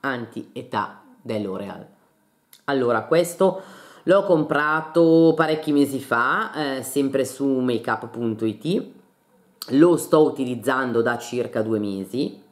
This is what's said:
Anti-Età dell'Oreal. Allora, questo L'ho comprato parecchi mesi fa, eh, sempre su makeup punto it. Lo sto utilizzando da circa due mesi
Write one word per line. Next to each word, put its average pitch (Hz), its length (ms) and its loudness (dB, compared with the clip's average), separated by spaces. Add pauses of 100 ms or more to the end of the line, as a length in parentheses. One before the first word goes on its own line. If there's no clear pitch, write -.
Anti-Età 120 1040 -8 (180)
dell'Oreal. 98 640 -8 (760)
Allora, 120 400 0
questo 175 580 2 (460)
L'ho 190 160 4
comprato 160 1120 4
parecchi 156 340 0
mesi 143 300 2
fa, 139 800 -2
eh, 127 40 -10
sempre 135 440 -2
su 139 200 -4
makeup 123 640 -2
punto 113 380 -4
it. 160 360 -2 (920)
Lo 160 260 6
sto 156 260 4
utilizzando 127 760 -2
da 117 160 0
circa 117 420 -6
due 110 180 -2
mesi 101 720 -6